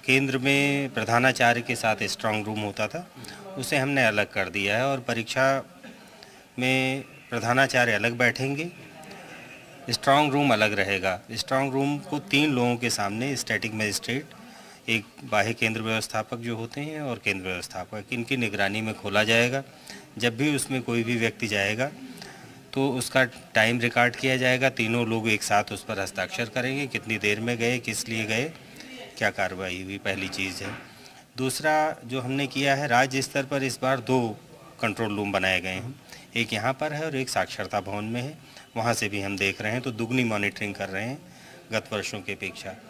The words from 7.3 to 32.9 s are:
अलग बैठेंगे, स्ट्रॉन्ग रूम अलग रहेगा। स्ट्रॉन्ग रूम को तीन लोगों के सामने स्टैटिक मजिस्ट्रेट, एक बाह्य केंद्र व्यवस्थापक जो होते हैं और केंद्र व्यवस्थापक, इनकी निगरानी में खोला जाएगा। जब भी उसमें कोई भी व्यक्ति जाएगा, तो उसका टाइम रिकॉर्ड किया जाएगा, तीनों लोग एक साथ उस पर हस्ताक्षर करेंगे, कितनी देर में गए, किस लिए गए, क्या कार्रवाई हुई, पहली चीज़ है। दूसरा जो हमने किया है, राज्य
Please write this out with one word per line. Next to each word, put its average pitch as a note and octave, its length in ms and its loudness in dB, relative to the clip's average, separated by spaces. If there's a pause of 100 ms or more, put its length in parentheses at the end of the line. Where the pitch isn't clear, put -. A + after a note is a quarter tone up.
अलग A#2 240 0
बैठेंगे, C3+ 540 0 (1160)
स्ट्रॉन्ग C#3 440 4
रूम C#3 200 6
अलग G#2+ 200 4
रहेगा। F#2+ 460 2 (120)
स्ट्रॉन्ग C3 420 0
रूम C#3 240 2
को C#3+ 220 -6
तीन C#3+ 320 4
लोगों B2 260 4
के A#2 120 -2
सामने A2 460 -2
स्टैटिक A2 380 -2
मजिस्ट्रेट, G#2+ 560 -2 (600)
एक A2+ 160 2 (180)
बाह्य G#2+ 300 2
केंद्र A2+ 280 0
व्यवस्थापक A2 560 -2
जो A#2 200 -6
होते A#2 240 -8
हैं D#3 200 -8
और B2 220 -6
केंद्र F#2+ 240 -2
व्यवस्थापक, F#2 640 -8
इनकी B2 260 -2
निगरानी G#2 440 0
में A2 140 -4
खोला G#2 280 2
जाएगा। A#2+ 400 4 (540)
जब A#2 200 0
भी C#3+ 180 2
उसमें C3 260 -2
कोई A#2 220 0
भी A#2+ 120 0
व्यक्ति A2+ 320 0
जाएगा, G#2+ 440 0 (840)
तो C3+ 160 2
उसका B2+ 340 2
टाइम A#2 560 2
रिकॉर्ड A#2+ 360 4
किया C3 220 0
जाएगा, B2+ 320 4
तीनों A#2 380 0
लोग A2+ 220 0
एक G#2+ 140 2
साथ G#2 280 4
उस G2+ 120 -8
पर G#2+ 160 -6
हस्ताक्षर F#2+ 460 -4
करेंगे, C3 420 -4
कितनी A2 300 -4
देर G#2 220 2
में A#2+ 180 -2
गए, A#2+ 220 2
किस A2+ 300 -6
लिए A2+ 160 -2
गए, A#2+ 260 0 (680)
क्या G#2+ 120 2
कार्रवाई F#2 540 -4
हुई, G2 140 -8
पहली F#2+ 300 -4
चीज़ F#2+ 360 -4
है। F#2 100 -8 (640)
दूसरा D#3 580 2 (100)
जो B2+ 160 -4
हमने C3+ 260 -2
किया C#3 280 2
है, C#3+ 120 -2
राज्य C3 340 4